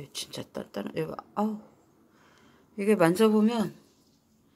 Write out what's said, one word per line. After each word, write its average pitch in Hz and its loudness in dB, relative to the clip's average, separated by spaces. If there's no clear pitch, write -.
진짜 - -12
단단해. - -10
이거 156 -6
봐. - -14
아우. 214 -4
이게 208 2
만져보면 214 2